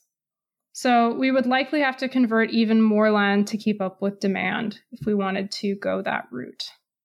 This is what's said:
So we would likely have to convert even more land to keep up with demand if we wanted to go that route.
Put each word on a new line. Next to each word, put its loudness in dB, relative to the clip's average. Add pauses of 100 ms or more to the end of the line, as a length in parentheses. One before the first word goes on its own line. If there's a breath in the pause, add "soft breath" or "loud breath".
(720)
So 2
we -2
would 2
likely 0
have -2
to -4
convert 2
even 2
more 4
land 2
to -4
keep -2
up -6
with -4
demand -4 (120)
if -14
we 0
wanted -2
to -4
go -4
that -4
route. -12 (340)